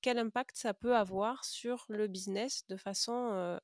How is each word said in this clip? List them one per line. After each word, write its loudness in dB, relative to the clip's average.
quel 4
impact -2
ça -2
peut 4
avoir 2
sur -4
le 0
business -4
de -6
façon, -2
heu, -2